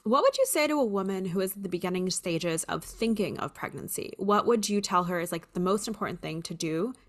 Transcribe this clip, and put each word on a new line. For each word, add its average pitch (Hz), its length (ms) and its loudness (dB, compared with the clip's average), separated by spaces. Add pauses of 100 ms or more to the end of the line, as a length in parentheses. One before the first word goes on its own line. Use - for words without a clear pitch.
what 247 180 4
would 539 160 6
you 539 80 4
say 302 220 2
to 302 100 0
a 277 60 4
woman 196 400 0
who 190 160 -2
is 190 160 -2
at 196 60 -8
the 190 60 -4
beginning 180 420 -2
stages 165 540 -2
of 165 200 -4
thinking 214 540 0
of - 160 -6
pregnancy? - 640 -8
What 208 300 2
would 220 220 4
you 202 120 2
tell 180 240 2
her 175 140 -2
is, 175 140 -2
like, 170 220 -6
the 180 60 0
most 190 280 2
important 180 320 -6
thing 160 220 -6
to - 120 -8
do 165 380 -2 (160)